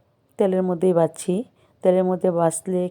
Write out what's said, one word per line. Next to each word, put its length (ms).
তেলের 240
মধ্যেই 300
ভাজছি। 520
তেলের 220
মধ্যে 260
ভাজলে 600